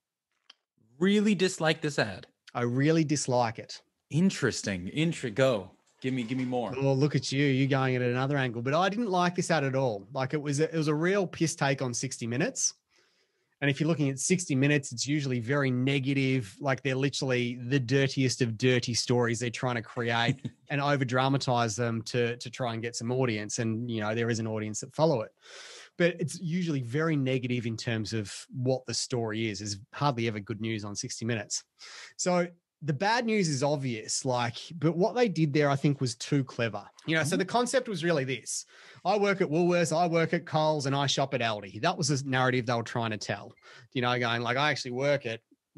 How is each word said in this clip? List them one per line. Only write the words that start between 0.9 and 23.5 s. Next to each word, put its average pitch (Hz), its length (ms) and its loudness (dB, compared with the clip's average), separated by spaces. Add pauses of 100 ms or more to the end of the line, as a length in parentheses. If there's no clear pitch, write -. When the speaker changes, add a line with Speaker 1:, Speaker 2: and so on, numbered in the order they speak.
Speaker 1:
Really 202 360 6
dislike 165 460 2
this 147 180 -2
ad? 110 280 -2 (260)
Speaker 2:
I 127 80 -4
really 139 440 4
dislike 123 540 0
it. - 220 -14 (300)
Speaker 1:
Interesting. 110 800 0
Intra-, 151 420 -2
go. 107 400 2 (300)
Give 131 120 -2
me, 127 120 -2
give 123 120 -4
me 131 80 -2
more. 120 320 -4
Speaker 2:
Oh, 135 180 2
look 143 200 2
at 139 160 -2
you. 139 160 2
You're 135 220 2
going 131 260 2
at 123 80 0
another 127 340 0
angle. 123 240 -2
But 131 140 0
I 180 140 4
didn't 208 220 -2
like 180 260 2
this 180 160 0
ad 156 100 4
at 135 140 0
all. 107 360 -2
Like, 135 220 -2
it 151 80 -2
was 143 160 -2
a, 151 60 2
it 160 120 0
was 156 120 0
a 156 60 2
real 180 340 2
piss - 260 0
take 139 260 0
on 123 140 -2
sixty 127 320 -6
Minutes. 156 480 -2 (840)
And 143 100 4
if 139 80 0
you're 151 80 0
looking 151 220 2
at 135 100 -2
sixty 180 380 0
Minutes, 143 340 4
it's 117 160 -6
usually 139 320 0
very 135 320 0
negative. 131 880 0
Like, 135 240 -2
they're 131 140 0
literally 131 640 0
the 123 160 0
dirtiest 135 640 2
of 113 160 0
dirty 123 360 2
stories 117 440 2
they're 123 100 -4
trying 120 280 -4
to 113 60 -4
create 117 720 0
Speaker 1:
<laughs> - 160 -18
Speaker 2:
and 143 100 0
over-dramatize 131 960 2
them 117 260 -2
to, 120 360 -2
to 135 120 -12
try 117 220 -6
and 113 100 -6
get 117 140 -8
some 113 160 -4
audience. 117 480 0